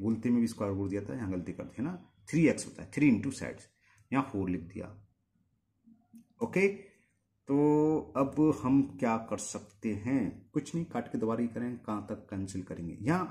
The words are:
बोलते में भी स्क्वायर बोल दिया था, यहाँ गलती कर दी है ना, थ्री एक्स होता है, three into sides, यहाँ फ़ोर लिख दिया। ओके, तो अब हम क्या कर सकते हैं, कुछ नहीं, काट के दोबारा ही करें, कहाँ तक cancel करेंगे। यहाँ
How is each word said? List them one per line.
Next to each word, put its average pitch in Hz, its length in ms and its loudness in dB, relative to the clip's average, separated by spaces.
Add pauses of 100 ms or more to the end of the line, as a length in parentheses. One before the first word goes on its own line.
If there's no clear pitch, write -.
बोलते 113 280 0
में 120 120 6
भी 113 60 4
स्क्वायर 104 260 -2
बोल 98 160 -2
दिया 101 120 -2
था, 101 140 -8
यहाँ 110 160 -4
गलती 90 220 -4
कर - 100 -8
दी - 140 -12
है 110 60 -2
ना, 165 100 -2 (360)
थ्री 160 180 6
एक्स - 180 2
होता - 180 -14
है, - 80 -16
three 147 180 4
into 110 240 4
sides, - 300 -8 (480)
यहाँ 135 200 0
फ़ोर 95 180 -2
लिख 87 140 -2
दिया। 87 240 -10 (1600)
ओके, 190 240 2 (800)
तो 139 100 2 (600)
अब 135 180 0 (280)
हम 135 180 6 (180)
क्या 113 160 2 (140)
कर 104 100 -2
सकते - 560 -6
हैं, 107 580 -2
कुछ 151 220 -4
नहीं, 165 100 -2
काट 120 260 -6
के 135 60 -4
दोबारा 113 240 0
ही 120 60 0
करें, 120 300 -6
कहाँ 104 320 -6
तक - 200 -8
cancel 95 340 -6
करेंगे। 85 380 -8
यहाँ 165 300 0